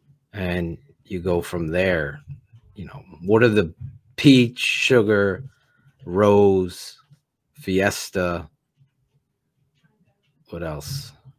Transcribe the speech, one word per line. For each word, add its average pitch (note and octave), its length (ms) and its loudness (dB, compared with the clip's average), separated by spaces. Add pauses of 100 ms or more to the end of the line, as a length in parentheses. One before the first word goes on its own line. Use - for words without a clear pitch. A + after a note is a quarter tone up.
(320)
and F2 460 -6 (260)
you F#2 160 -10
go F2 200 0
from E2+ 280 -6
there. E2+ 520 -2 (540)
You - 120 -16
know, - 180 -20 (200)
what G#2+ 180 4
are B2 60 6
the G#2 240 2 (440)
peach, B2+ 420 4
sugar, G2+ 840 0 (600)
rose, G2 920 2 (540)
fiesta, F#2 960 -4 (2000)
what E2+ 140 -12
else? E2 500 -12 (260)